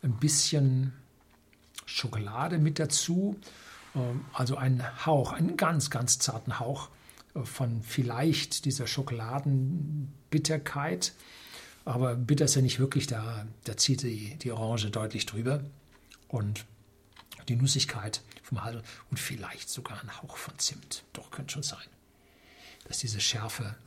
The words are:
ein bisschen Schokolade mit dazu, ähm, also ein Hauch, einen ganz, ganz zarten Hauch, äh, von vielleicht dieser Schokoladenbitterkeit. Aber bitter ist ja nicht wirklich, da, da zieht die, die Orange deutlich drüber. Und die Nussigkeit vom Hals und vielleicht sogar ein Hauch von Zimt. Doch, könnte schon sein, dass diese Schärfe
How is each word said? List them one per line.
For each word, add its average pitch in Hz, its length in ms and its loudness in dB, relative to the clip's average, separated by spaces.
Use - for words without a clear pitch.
ein 120 140 2
bisschen 135 720 4
Schokolade 117 720 -2
mit 156 220 4
dazu, 185 600 2
ähm, 123 380 -2
also 131 240 0
ein 131 260 4
Hauch, 147 260 4
einen - 260 2
ganz, 165 320 2
ganz 123 300 2
zarten 113 400 -2
Hauch, 139 300 -4
äh, 139 80 -4
von 117 400 -2
vielleicht 127 840 0
dieser 131 220 0
Schokoladenbitterkeit. 143 2250 0
Aber 123 300 2
bitter 131 300 4
ist - 100 4
ja 135 60 6
nicht 127 180 4
wirklich, 135 280 2
da, 110 400 -4
da 104 140 -8
zieht - 260 4
die, 107 360 -4
die 123 120 -4
Orange 110 380 0
deutlich - 380 -2
drüber. 127 360 0
Und 104 380 -2
die 117 80 2
Nussigkeit 117 680 2
vom 107 180 -4
Hals 113 220 -8
und 131 80 -2
vielleicht - 520 -8
sogar - 320 -8
ein - 200 -12
Hauch - 140 -12
von - 240 -12
Zimt. - 540 -4
Doch, - 180 -14
könnte - 220 -8
schon - 100 -4
sein, - 240 -6
dass - 140 -6
diese 107 220 -2
Schärfe 107 640 -2